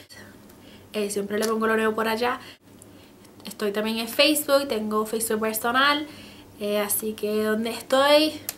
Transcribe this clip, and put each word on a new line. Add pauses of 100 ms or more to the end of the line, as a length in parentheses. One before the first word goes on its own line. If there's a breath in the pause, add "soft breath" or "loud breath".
(920 loud breath)
Eh,
siempre
le
pongo
lo
nuevo
por
allá. (1040 loud breath)
Estoy
también
en
Facebook,
tengo
Facebook
personal. (520 loud breath)
Eh,
así
que
donde
estoy, (180)